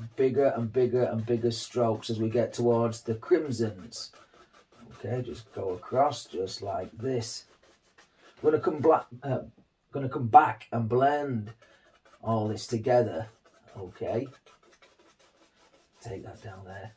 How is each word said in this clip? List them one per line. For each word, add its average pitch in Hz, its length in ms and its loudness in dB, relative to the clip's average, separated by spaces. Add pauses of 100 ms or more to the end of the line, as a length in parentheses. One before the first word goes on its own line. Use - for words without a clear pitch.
(160)
bigger 135 400 4
and 117 160 -2
bigger 123 320 2
and 113 200 -2
bigger 117 280 0
strokes 113 580 -2
as 110 80 -2
we 110 100 0
get 113 240 0
towards 117 500 2
the 117 120 -2
crimsons. 110 960 -2 (920)
Okay, 123 200 -4
just - 320 -12
go 98 160 -6
across 131 560 -2
just - 340 -6
like 92 320 -6
this. 120 540 -6 (960)
We're 151 80 4
gonna 151 120 2
come 156 180 0
black, 156 260 4 (160)
uh, 139 160 -2 (540)
gonna 135 180 -4
come 131 160 -4
back 147 460 6
and 113 180 0
blend 131 640 2 (680)
all 110 260 0
this 110 180 -6
together. 113 600 2 (520)
Okay, 107 500 -6 (1700)
take - 220 -10
that - 180 -18
down 95 240 -16
there. 95 300 -14